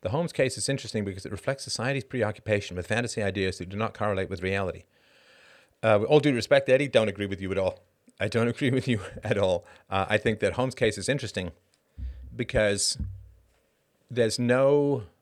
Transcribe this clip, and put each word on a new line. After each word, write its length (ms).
The 80
Holmes 240
case 240
is 100
interesting 380
because 200
it 60
reflects 320
society's 400
preoccupation 720
with 120
fantasy 340
ideas 380
that 100
do 80
not 160
correlate 360
with 120
reality. 420
Uh, 180
with 80
all 100
due 140
respect, 360
Eddie, 180
don't 200
agree 200
with 120
you 120
at 60
all. 220
I 80
don't 200
<laughs> 0
agree 240
with 160
you 140
at 140
all. 280
Uh, 200
I 80
think 220
that 140
Holmes' 220
case 220
is 100
interesting 440
because 640
there's 300
no 640